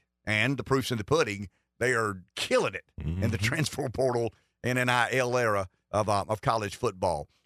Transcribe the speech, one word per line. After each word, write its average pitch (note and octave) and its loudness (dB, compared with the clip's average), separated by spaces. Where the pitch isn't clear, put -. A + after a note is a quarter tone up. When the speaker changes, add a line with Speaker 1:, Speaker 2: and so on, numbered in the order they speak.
Speaker 1:
And A2 0
the - -8
proof's C3 0
in B2 -2
the G#2 -4
pudding. G#2 0
They B2 2
are G#2 0
killing F#3+ 0
it F#2 -10
in E2 -4
the F#2+ 0
Speaker 2:
Mm-hmm. G2 -2
Speaker 1:
transfer C#3 -2
portal A#2+ 0
and B2 0
N B2 0
I B2 4
L B2 2
era G#2 2
of, G2+ 2
uh, G2 2
of F#2 -2
college A2 0
football. F#2 -2